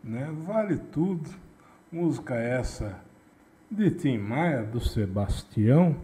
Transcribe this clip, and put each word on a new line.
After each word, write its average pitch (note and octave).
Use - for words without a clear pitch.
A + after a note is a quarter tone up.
né? C3
Vale G#3
Tudo, E3
música D3
essa A2+
de G3+
Tim C3
Maia, B2
do A2+
Sebastião A2